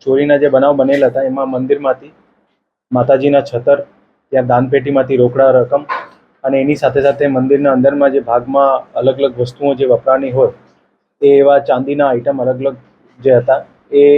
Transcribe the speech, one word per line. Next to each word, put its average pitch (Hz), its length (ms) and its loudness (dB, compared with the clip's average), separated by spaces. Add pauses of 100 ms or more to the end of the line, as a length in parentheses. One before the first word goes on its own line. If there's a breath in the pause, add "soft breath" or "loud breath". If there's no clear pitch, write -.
ચોરીના 143 380 0
જે 147 120 4
બનાવ 139 260 2
બનેલા 135 320 0
હતા, 135 180 -2
એમાં 135 240 -6
મંદિરમાંથી 131 580 -4 (800)
માતાજીના 135 580 2
છતર, 135 280 0 (520)
ત્યાં 127 220 -2
દાનપેટીમાંથી 131 720 0
રોકડા 131 360 2
રકમ 139 260 -2 (600)
અને 135 200 -2
એની 143 180 -2
સાથે 139 240 0
સાથે 143 180 0 (120)
મંદિરના 135 400 0
અંદરમાં 139 380 2
જે 139 60 0 (100)
ભાગમાં 131 520 0 (180)
અલગ 123 200 0
અલગ 127 200 -2
વસ્તુઓ 139 380 -4
જે 135 140 -2
વપરાની 131 440 0
હોય, 127 160 0 (720)
એ 143 60 4 (120)
એવા 139 280 4
ચાંદીના 139 420 -2
આઇટમ 127 340 -4
અલગ 127 180 -4
અલગ 135 140 -4 (440)
જે 131 180 2
હતા, 131 220 0 (420)
એ - 20 6 (140)